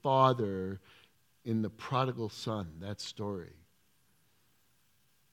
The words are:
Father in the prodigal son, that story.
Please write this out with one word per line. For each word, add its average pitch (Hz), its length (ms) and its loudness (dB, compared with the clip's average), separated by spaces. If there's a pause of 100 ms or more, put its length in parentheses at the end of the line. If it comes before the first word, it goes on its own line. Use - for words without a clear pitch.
Father 113 800 4 (640)
in 113 160 0
the 107 80 0
prodigal 123 600 -2
son, 104 380 -6 (140)
that 101 180 -8
story. 101 560 -8 (1800)